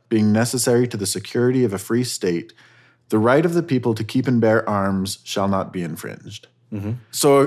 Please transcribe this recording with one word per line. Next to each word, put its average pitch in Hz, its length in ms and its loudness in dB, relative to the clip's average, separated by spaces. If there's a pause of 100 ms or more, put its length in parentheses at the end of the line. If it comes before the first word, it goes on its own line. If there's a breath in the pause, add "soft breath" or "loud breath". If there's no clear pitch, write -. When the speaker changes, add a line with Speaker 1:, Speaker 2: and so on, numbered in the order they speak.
Speaker 1:
being 107 240 2
necessary 120 560 2
to 117 80 -8
the 101 100 -4
security 123 580 0
of 101 80 0
a 95 60 -4
free 117 240 -2
state, 90 500 -4 (580 soft breath)
the 110 80 2
right 127 280 4
of 170 80 0
the 170 80 0
people 123 320 0
to 107 80 -6
keep 123 240 -2
and 123 140 2
bear 110 280 2
arms 98 540 -2
shall 98 260 -4
not 95 240 -2
be 92 120 -6
infringed." - 640 -12 (240)
Speaker 2:
Mm-hmm. 104 200 -6 (200)
Speaker 1:
So 139 340 4